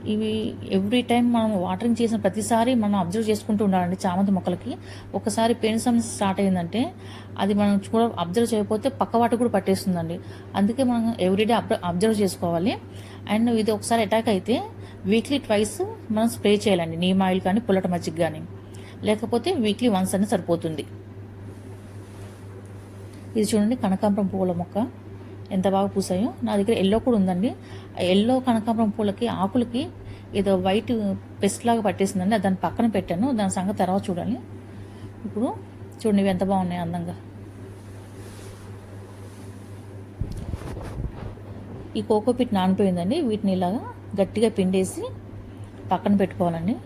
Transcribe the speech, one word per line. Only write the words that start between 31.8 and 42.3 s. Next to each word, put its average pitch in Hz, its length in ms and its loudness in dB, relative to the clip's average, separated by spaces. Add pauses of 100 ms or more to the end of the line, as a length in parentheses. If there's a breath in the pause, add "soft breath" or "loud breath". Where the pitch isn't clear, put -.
పట్టేసిందండి. 196 540 2
అది 208 80 2
దాన్ని 185 220 2
పక్కన 214 220 2
పెట్టాను, 208 460 0
దాని 208 180 2
సంగతి 196 280 -2
తర్వాత 202 320 0
చూడాలి. 180 280 -2 (840 loud breath)
ఇప్పుడు 240 300 -2 (520)
చూడండి, 202 160 6
ఇవి 196 80 4
ఎంత 185 140 2
బాగున్నాయి 185 360 0
అందంగా. 175 360 -4 (4000)
ఈ 220 60 0
కోకోపీట్ 233 520 2